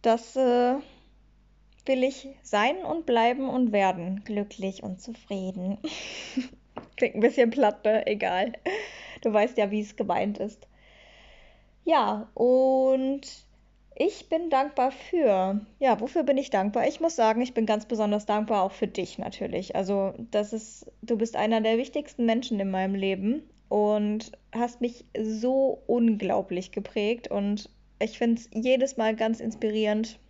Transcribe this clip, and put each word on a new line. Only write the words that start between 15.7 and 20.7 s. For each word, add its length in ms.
ja, 200
wofür 220
bin 160
ich 120
dankbar? 360
Ich 140
muss 160
sagen, 240
ich 140
bin 120
ganz 200
besonders 400
dankbar 360
auch 100
für 140
dich 320
natürlich. 560
Also, 400
das 220
ist, 380